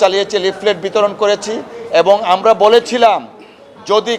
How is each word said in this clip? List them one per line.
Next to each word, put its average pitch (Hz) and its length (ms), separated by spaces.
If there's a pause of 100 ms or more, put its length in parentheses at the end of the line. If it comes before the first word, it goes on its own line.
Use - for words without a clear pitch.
চালিয়েছি, 196 360
লিফলেট 190 460
বিতরণ 202 280 (100)
করেছি 208 320 (460)
এবং 190 160 (160)
আমরা 196 200 (120)
বলেছিলাম 226 560 (680)
যদি 214 280